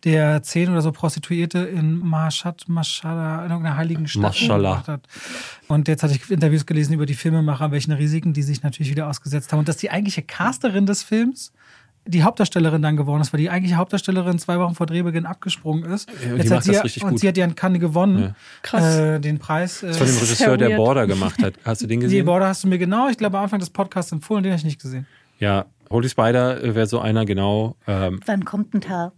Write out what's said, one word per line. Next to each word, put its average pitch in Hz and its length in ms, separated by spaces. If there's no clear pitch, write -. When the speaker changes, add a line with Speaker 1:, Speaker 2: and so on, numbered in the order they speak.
Speaker 1:
der 151 360
zehn 175 280
oder 175 120
so 156 120
Prostituierte 170 680
in 170 400
Mashhad, 160 680
Mashhad, 165 760
in 170 60
irgendeiner 165 240
heiligen 160 320
Stadt 104 160
Speaker 2:
Maschallah. 101 520
Speaker 1:
umgebracht - 120
hat. 147 140
Und 151 220
jetzt 156 140
hatte 147 120
ich 127 160
Interviews 156 340
gelesen 151 280
über 151 120
die 143 80
Filmemacher, 151 580
welchen 143 200
Risiken 151 400
die 147 100
sich 139 220
natürlich 143 260
wieder 147 200
ausgesetzt 143 420
haben. 151 80
Und 151 80
dass 160 80
die - 160
eigentliche 190 300
Casterin 202 640
des 196 180
Films 233 480
die 170 180
Hauptdarstellerin 165 580
dann 151 140
geworden 143 260
ist, 147 120
weil 151 80
die 165 80
eigentliche 180 260
Hauptdarstellerin 185 640
zwei 175 200
Wochen 175 160
vor 170 100
Drehbeginn 170 400
abgesprungen 165 680
ist. 208 160
Speaker 2:
Ja, 123 80
und 123 60
Speaker 1:
Jetzt - 80
Speaker 2:
die - 60
Speaker 1:
hat 180 80
Speaker 2:
macht 135 40
Speaker 1:
sie 180 60
Speaker 2:
das 202 80
Speaker 1:
ja, 214 60
Speaker 2:
richtig - 200
Speaker 1:
und 196 60
Speaker 2:
gut. 127 100
Speaker 1:
sie 202 80
hat 180 80
die 185 80
an 170 120
Cannes 185 260
gewonnen. 175 380
Speaker 2:
Ja. 101 160
Speaker 3:
Krass. 165 340
Speaker 1:
Äh, 156 240
den 147 200
Preis, 170 440
äh, 190 40
Speaker 2:
Das 165 100
von 131 100
dem 131 60
Speaker 3:
Das 120 100
ist 113 60
Speaker 2:
Regisseur, 117 220
Speaker 3:
ja 127 60
Speaker 2:
der 123 120
Speaker 3:
weird. 110 80
Speaker 2:
Border 120 280
gemacht 98 380
hat. 95 120
Hast 113 160
du 117 60
den 113 120
Speaker 1:
Die 123 60
Speaker 2:
gesehen? 196 200
Speaker 1:
Border 180 220
hast 190 160
du 190 60
mir 185 80
genau, 202 320
ich 233 80
glaube, 196 200
am 196 60
Anfang 202 160
des 180 100
Podcasts 185 440
empfohlen, 196 300
den 190 100
habe 170 60
ich 151 40
nicht 156 180
gesehen. 131 240
Speaker 2:
Ja, 98 260
Holy 120 200
Spider, 123 540
äh, 117 120
wäre 110 120
so 117 120
einer, 110 260
genau. 101 500
Ähm, 95 380
Speaker 4:
Wann 196 200
kommt 208 280
ein 202 80
Tar? 180 360